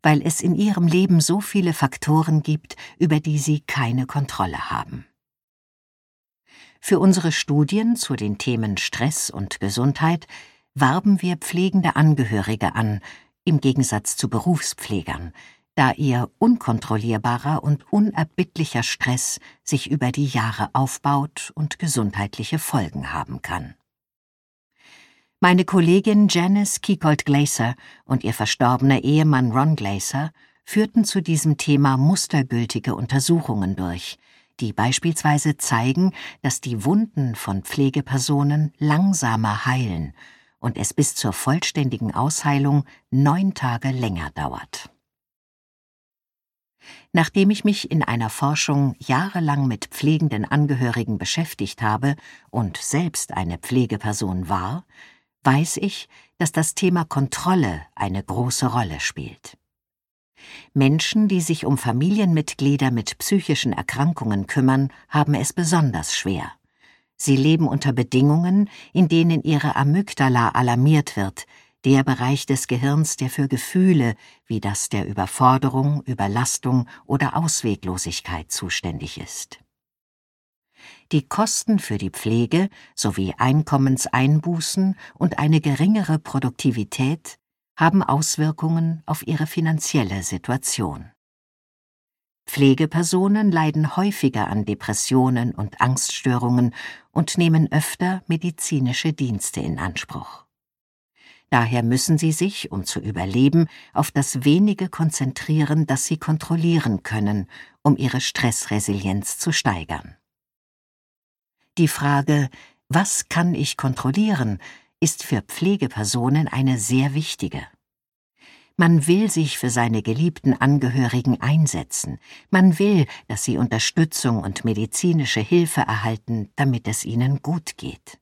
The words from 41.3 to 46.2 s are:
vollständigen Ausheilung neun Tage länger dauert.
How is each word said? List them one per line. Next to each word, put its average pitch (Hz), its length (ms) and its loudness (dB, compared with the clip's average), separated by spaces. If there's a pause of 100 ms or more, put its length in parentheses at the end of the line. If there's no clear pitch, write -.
vollständigen 135 840 -2
Ausheilung 143 720 0 (260)
neun 151 420 2
Tage 127 380 -4
länger 98 440 -4
dauert. - 560 -10 (2250)